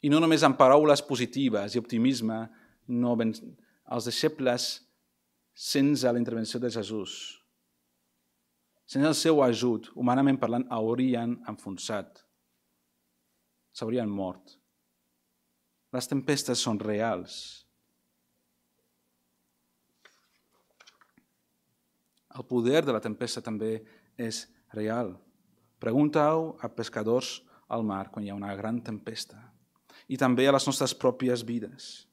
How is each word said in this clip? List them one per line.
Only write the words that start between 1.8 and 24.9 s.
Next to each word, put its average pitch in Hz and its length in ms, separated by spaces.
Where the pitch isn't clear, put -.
optimisme, 113 580
no 120 320
ben, 113 140
els 120 160
deixebles, 127 640
sense 139 480
la 120 140
intervenció 113 400
de 123 100
Jesús, 104 680
sense 139 160
el 156 80
seu 151 320
ajut, 113 480
humanament 131 480
parlant, 120 220
haurien 120 600
enfonsat. 101 720
S'haurien 117 400
mort. 98 460
Les 127 160
tempestes 135 560
són 107 160
reals. 104 540
El 127 160
poder 127 320
de 139 140
la 107 80
tempesta 113 420
també 110 300
és 113 300
real. 107 400